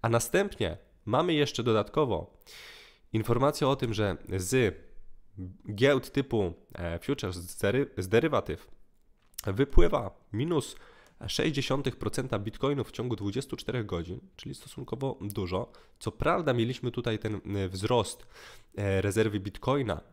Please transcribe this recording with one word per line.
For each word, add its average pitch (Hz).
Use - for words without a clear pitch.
a 113
następnie 117
mamy 156
jeszcze 143
dodatkowo 110
informację 127
o 135
tym, 117
że 101
z 104
giełd 131
typu, 110
e, 87
futures, 104
z 90
dery-, 117
z 92
derywatyw 113
wypływa 123
minus 143
sześćdziesiątych 135
procenta -
bitcoinów 123
w -
ciągu 120
dwudziestu 101
czterech 120
godzin, 90
czyli -
stosunkowo -
dużo. 98
Co 107
prawda 160
mieliśmy 120
tutaj 117
ten, 104
e, 98
wzrost, 104
e, 98
rezerwy 104
bitcoina 101